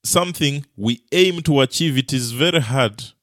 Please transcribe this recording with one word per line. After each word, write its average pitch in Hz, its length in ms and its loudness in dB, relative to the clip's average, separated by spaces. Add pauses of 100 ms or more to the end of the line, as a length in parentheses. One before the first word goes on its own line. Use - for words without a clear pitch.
something 165 640 -2 (100)
we 113 360 -4
aim 180 300 2
to 143 180 2
achieve. 135 360 0
It 131 160 -2
is 123 200 -4
very 165 280 0
hard. 120 440 -2 (180)